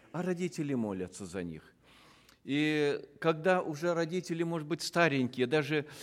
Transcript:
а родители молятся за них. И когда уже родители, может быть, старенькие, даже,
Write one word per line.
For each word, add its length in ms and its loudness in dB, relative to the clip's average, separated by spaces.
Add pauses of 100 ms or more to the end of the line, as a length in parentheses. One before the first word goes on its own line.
(120)
а 100 -6
родители 520 -2
молятся 520 -4
за 180 -6
них. 300 -10 (680)
И 560 2 (200)
когда 420 2
уже 320 -2
родители, 500 -2
может 240 -4
быть, 140 -4
старенькие, 640 4
даже, 380 2 (160)